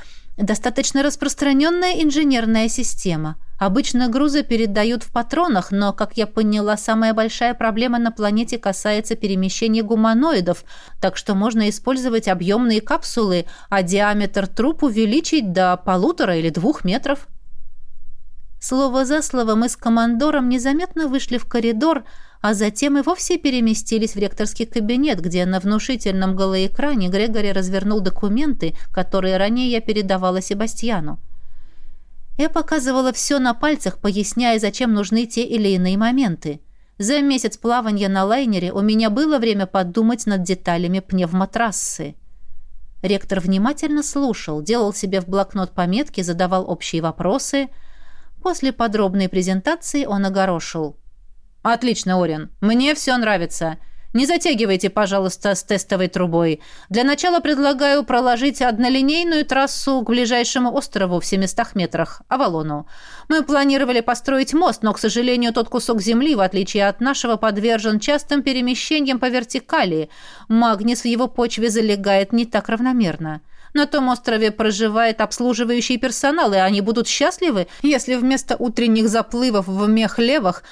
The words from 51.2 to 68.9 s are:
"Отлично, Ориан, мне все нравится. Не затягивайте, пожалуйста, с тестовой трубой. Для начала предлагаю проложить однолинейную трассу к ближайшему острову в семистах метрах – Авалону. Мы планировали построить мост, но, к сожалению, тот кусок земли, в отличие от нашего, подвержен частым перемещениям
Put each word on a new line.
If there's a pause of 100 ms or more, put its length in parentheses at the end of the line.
"Отлично,
Ориан, (100)
мне
все
нравится. (360)
Не
затягивайте,
пожалуйста,
с
тестовой
трубой. (260)
Для
начала
предлагаю
проложить
однолинейную
трассу
к
ближайшему
острову
в
семистах
метрах –
Авалону. (420)
Мы
планировали
построить
мост,
но,
к
сожалению,
тот
кусок
земли,
в
отличие
от
нашего,
подвержен
частым
перемещениям